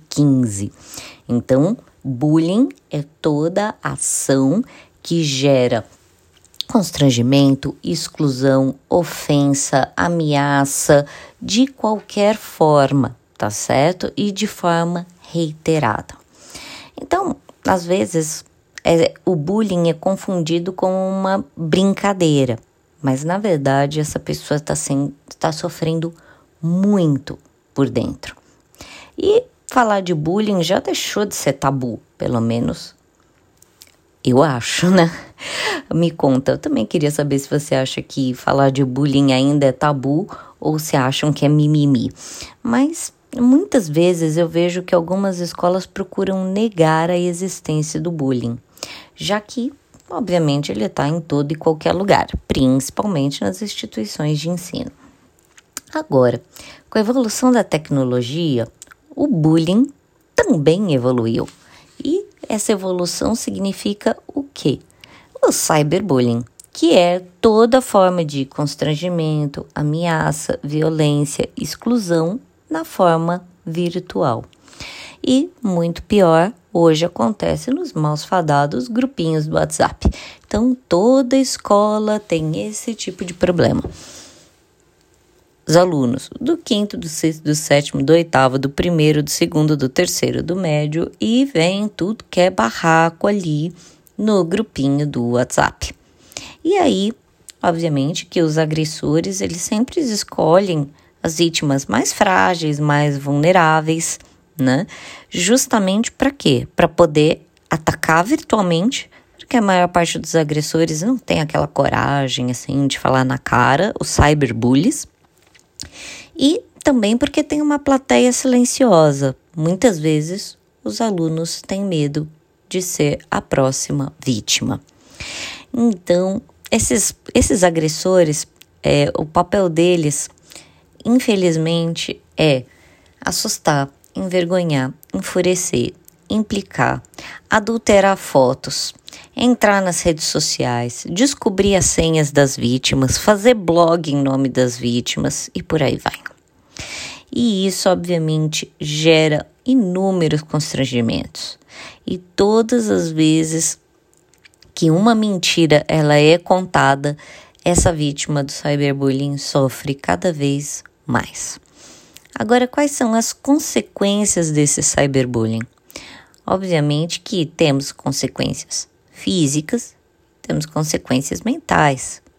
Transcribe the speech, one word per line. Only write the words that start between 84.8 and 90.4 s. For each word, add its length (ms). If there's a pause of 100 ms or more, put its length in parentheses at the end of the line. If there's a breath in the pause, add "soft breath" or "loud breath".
Os 80
alunos 540 (100)
do 180
quinto, 400
do 100
sexto, 360
do 120
sétimo, 480
do 100
oitavo, 440
do 120
primeiro, 540
do 60
segundo, 460
do 140
terceiro, 540